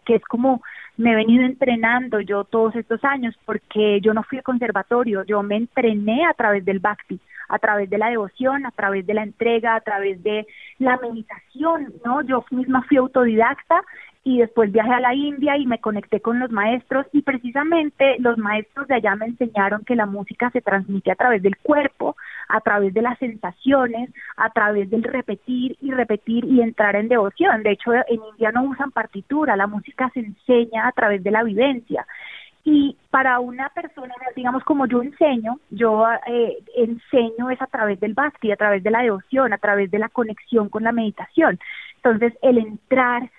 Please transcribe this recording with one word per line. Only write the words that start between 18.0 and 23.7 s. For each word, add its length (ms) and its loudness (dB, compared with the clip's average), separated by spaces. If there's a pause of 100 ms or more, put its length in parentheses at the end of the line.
los 180 0
maestros 500 -4
de 80 0
allá 200 0
me 100 -6
enseñaron 580 -2
que 140 -2
la 80 2
música 460 -6
se 100 -2
transmite 500 -2
a 40 0
través 280 2
del 140 0
cuerpo, 580 0 (320)
a 140 0
través 320 0
de 80 0
las 180 -2
sensaciones, 880 -2 (280)